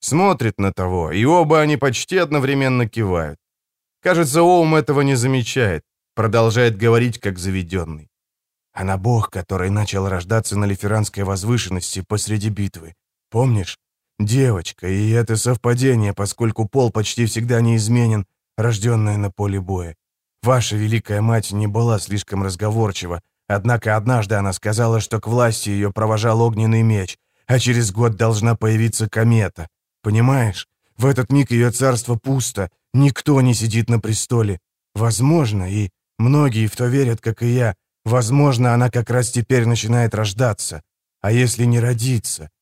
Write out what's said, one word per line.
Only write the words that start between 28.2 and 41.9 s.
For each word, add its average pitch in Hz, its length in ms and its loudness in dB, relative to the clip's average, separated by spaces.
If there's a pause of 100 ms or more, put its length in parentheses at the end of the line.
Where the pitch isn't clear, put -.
появиться 110 540 0
комета. 110 600 0 (340)
Понимаешь? 113 640 0 (300)
В 117 100 0
этот 127 240 0
миг 139 200 2
её 120 200 2
царство 120 460 0
пусто, 117 540 -4 (240)
никто 139 460 2
не 127 140 4
сидит 110 360 0
на 117 100 2
престоле. 107 580 -2 (360)
Возможно, 110 760 0
и 101 200 -2 (280)
многие 120 480 2
в 104 100 -4
то 123 100 -2
верят, 123 340 0
как - 220 -6
и 120 120 0
я, 120 200 0 (300)
возможно, 123 720 2
она 123 160 2
как 120 200 -2
раз 120 200 0
теперь 120 360 2
начинает 117 480 0
рождаться. 104 680 -2 (380)
А 101 120 0
если 120 340 2
не 120 140 2
родится? 117 680 -2 (140)